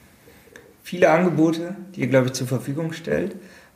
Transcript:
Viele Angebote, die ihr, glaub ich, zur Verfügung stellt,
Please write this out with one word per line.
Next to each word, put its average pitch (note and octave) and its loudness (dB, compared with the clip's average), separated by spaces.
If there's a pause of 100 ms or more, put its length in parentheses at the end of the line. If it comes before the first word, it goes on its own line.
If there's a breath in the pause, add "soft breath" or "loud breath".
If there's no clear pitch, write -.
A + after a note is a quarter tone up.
(840 soft breath)
Viele F3+ 2
Angebote, E3 2 (220)
die C3+ -8
ihr, C3 0
glaub B2+ 4
ich, B2+ -4
zur C3 -6
Verfügung C#3 -4
stellt, F3 -4 (420 loud breath)